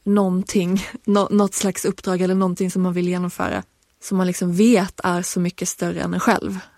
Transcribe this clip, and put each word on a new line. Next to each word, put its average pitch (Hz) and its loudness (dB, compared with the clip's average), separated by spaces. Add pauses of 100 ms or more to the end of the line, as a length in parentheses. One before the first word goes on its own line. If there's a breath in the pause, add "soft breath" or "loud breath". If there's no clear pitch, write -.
någonting, 190 0 (180 loud breath)
nå-, 202 2
något 202 2
slags - -4
uppdrag 185 -2
eller 185 2
någonting 185 0
som 190 -2
man 180 0
vill 180 0
genomföra, 180 -4 (400)
som 196 -2
man 185 2
liksom 180 -2
vet 196 4
är 175 0
så - -4
mycket 180 -4
större 175 -4
än 175 -4
en 180 -2
själv. - 0 (200)